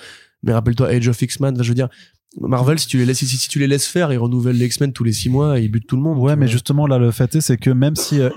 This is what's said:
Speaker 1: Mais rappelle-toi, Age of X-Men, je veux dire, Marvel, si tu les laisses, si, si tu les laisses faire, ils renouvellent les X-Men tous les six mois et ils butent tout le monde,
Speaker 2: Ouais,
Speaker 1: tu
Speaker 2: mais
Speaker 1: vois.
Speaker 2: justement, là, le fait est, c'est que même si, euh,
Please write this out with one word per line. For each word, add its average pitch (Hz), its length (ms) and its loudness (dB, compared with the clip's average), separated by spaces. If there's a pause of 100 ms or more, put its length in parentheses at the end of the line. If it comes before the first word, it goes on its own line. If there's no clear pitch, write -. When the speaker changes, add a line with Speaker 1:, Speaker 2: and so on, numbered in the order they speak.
(420)
Speaker 1:
Mais 117 100 0
rappelle-toi, 117 360 0
Age 117 180 0
of 123 160 0
X-Men, 131 400 -2
je 117 60 0
veux 120 80 0
dire, 131 120 -2 (520)
Marvel, 131 400 0
si - 80 -6
tu 135 100 0
les 123 80 2
laisses, 127 120 0
si, 135 100 -2
si 123 200 -4
tu 147 120 -4
les 139 80 0
laisses 139 180 0
faire, 170 260 0
ils 123 60 0
renouvellent 120 380 0
les 120 100 2
X-Men 135 260 -2
tous 123 120 -4
les 113 80 2
six - 180 -4
mois 139 300 2
et - 20 0
ils 107 60 0
butent 110 180 -2
tout - 80 -2
le 127 80 0
monde, 156 160 0
Speaker 2:
Ouais, 131 140 4
Speaker 1:
tu 151 80 0
Speaker 2:
mais 139 60 4
Speaker 1:
vois. 117 60 0
Speaker 2:
justement, 143 360 0
là, 131 100 2
le 120 140 4
fait 127 240 -4
est, 160 40 2
c'est 135 160 0
que 131 140 0
même 135 240 2
si, 143 260 -2
euh, 127 160 2